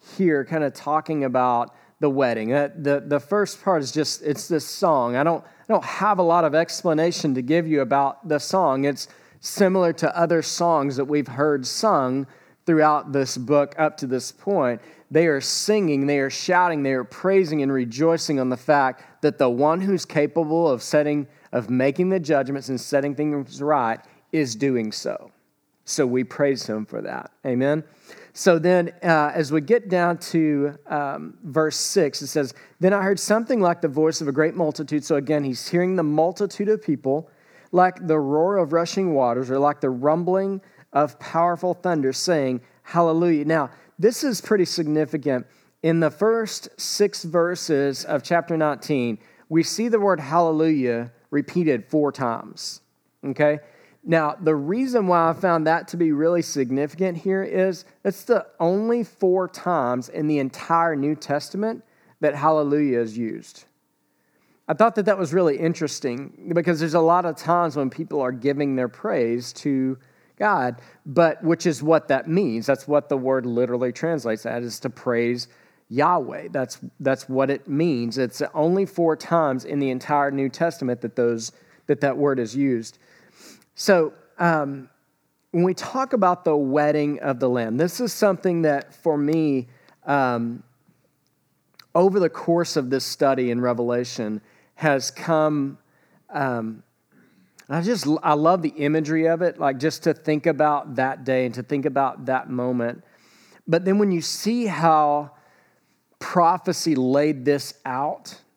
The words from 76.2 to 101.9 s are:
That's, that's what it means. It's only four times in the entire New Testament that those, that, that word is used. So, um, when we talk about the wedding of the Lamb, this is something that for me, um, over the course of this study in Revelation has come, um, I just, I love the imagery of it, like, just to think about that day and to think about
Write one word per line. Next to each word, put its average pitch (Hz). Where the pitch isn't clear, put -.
That's, 135
that's 131
what 131
it 139
means. 135
It's 127
only 175
four 160
times 147
in 147
the 139
entire 143
New 139
Testament 131
that 113
those, 117
that, 147
that 139
word 143
is 113
used. 131
So, 170
um, 143
when 175
we 185
talk 262
about 180
the 156
wedding 147
of 135
the 131
Lamb, 117
this 170
is 240
something 185
that 143
for 156
me, 147
um, 123
over 190
the 170
course 170
of 131
this 131
study 131
in 120
Revelation 120
has 139
come, 151
um, 120
I 147
just, 185
I 156
love 165
the 156
imagery 156
of 165
it, 175
like, 139
just 151
to 160
think 151
about 147
that 135
day 127
and 117
to 123
think 139
about 135